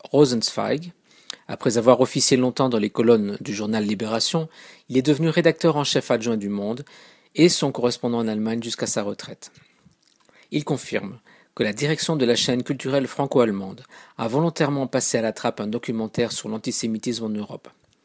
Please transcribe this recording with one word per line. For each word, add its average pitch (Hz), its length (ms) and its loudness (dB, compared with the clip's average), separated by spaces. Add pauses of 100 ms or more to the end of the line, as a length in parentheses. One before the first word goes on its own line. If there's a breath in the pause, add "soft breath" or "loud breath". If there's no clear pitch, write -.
(120)
Rosenzweig. 127 800 2 (560 loud breath)
Après 117 300 -2
avoir 120 240 6
officié 131 340 2
longtemps 127 320 2
dans 120 120 0
les 104 100 0
colonnes 107 500 4
du 107 140 -8
journal 107 320 -2
Libération, 110 640 -2 (400 loud breath)
il 123 80 0
est 131 40 4
devenu 151 280 2
rédacteur 160 480 4
en 147 80 0
chef - 260 0
adjoint 117 240 0
du 101 140 -4
Monde 101 340 -4 (500 loud breath)
et 160 140 8
son 151 240 2
correspondant 120 480 -2
en 113 80 -2
Allemagne 110 340 -2
jusqu'à 113 260 -6
sa 110 160 -2
retraite. - 500 -12 (1000 soft breath)
Il 151 100 -2
confirme 107 560 -4 (360 soft breath)
que - 80 -2
la 107 100 -2
direction 147 420 -2
de 135 100 2
la 117 100 4
chaîne 123 280 0
culturelle 135 440 -2
franco-allemande 110 760 0 (360 loud breath)
a 117 100 -4
volontairement 143 600 0
passé 127 300 0
à 113 40 -2
la 110 120 -2
trappe - 260 -4
un 104 80 -4
documentaire 113 640 -4
sur - 160 -8
l'antisémitisme 110 800 -4
en 110 40 -4
Europe. 104 380 -8 (380)